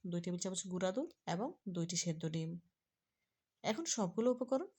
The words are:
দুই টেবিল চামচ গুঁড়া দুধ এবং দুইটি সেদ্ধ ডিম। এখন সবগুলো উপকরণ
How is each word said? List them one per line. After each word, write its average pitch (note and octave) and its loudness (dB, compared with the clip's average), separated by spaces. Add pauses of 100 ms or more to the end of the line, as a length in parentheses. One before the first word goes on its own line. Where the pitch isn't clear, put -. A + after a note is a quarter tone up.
দুই E3+ 0
টেবিল F3 -2
চামচ F#3+ -4
গুঁড়া F#3 2
দুধ C#4 -2 (160)
এবং G3+ 0 (160)
দুইটি F3 -2
সেদ্ধ E3 0
ডিম। D#3+ -2 (1040)
এখন A3 0
সবগুলো A3+ 2
উপকরণ C4 2 (120)